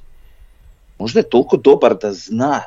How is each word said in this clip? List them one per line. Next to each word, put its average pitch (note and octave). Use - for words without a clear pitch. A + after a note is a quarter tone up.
možda A2
je -
toliko B2+
dobar A#2+
da G#2
zna A2+